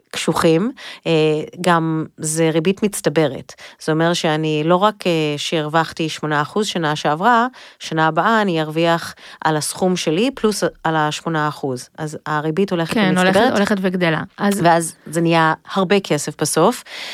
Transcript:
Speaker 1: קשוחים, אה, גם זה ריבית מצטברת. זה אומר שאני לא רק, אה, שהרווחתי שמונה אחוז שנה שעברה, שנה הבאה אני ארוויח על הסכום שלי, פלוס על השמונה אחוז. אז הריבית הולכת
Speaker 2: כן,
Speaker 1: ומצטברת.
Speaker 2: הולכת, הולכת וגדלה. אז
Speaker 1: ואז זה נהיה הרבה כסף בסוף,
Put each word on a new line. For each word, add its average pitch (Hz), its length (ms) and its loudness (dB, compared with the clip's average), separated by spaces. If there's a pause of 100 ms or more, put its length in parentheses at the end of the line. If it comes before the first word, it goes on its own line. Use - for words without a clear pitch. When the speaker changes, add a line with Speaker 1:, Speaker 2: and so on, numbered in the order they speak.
(140)
Speaker 1:
קשוחים, 170 580 2 (360)
אה, 165 40 0 (500)
גם 160 440 2 (120)
זה 160 320 0
ריבית 165 340 0
מצטברת. 160 680 -2 (300)
זה 156 80 0
אומר 165 220 2
שאני 156 520 0
לא 175 100 4
רק, 208 320 0
אה, 175 40 2 (260)
שהרווחתי 156 720 -2
שמונה 151 320 -2
אחוז 208 260 -2
שנה 156 280 -2
שעברה, 208 520 2 (320)
שנה 160 280 0
הבאה 185 340 2
אני 175 200 0
ארוויח 165 540 0 (300)
על 156 120 2
הסכום 180 380 -2
שלי, 180 400 0
פלוס 214 280 -2 (200)
על 160 120 0
השמונה 151 520 -2
אחוז. 135 500 -6
אז 156 280 -8
הריבית 156 460 -2
הולכת 165 220 -2
Speaker 2:
כן, 202 160 2
Speaker 1:
ומצטברת. 185 260 4
Speaker 2:
הולכת, 226 200 4
הולכת 202 260 2
וגדלה. 180 400 0 (160)
אז 202 260 0
Speaker 1:
ואז 165 320 2 (100)
זה 156 160 -4
נהיה 165 320 4 (200)
הרבה 190 260 2
כסף 151 420 -4
בסוף, 165 420 2 (300)